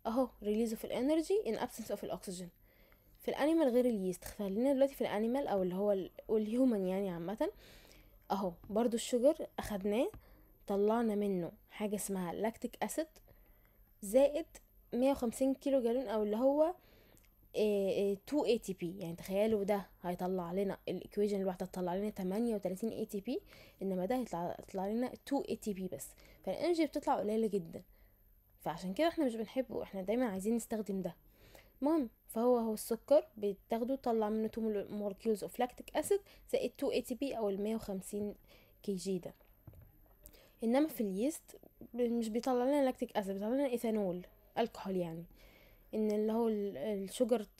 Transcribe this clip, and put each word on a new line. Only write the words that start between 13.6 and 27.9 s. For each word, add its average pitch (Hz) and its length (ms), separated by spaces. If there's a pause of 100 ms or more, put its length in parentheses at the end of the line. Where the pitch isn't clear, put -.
زائد 285 440 (460)
مية 254 180
وخمسين 269 440
كيلو 269 280
جالون 233 240
أو 214 160
اللي 208 140
هو، 285 380 (800)
آه، 202 560
آه، 196 40 (100)
تو 294 180
اي 226 140
تي 190 140
بي. 180 260
يعني 170 180
تخيلوا 202 480
ده 196 220 (160)
هيطلع 180 500
لنا 190 260 (100)
الايكويشن 202 520
الواحده 185 260
تطلع 180 280
لنا 208 160
تمانية 208 440
وتلاتين 196 360
اي 214 160
تي 202 140
بي، 269 200 (420)
انما 185 240
ده 247 100
هيطلع، 175 420
هيطلع 190 300
لنا 240 240 (140)
تو 277 220
اي 220 80
تي 214 160
بي 185 160
بس، - 180 (380)
فالانرجي 320 420
بتطلع 285 280
قليله 220 320
جدًا، 185 360 (800)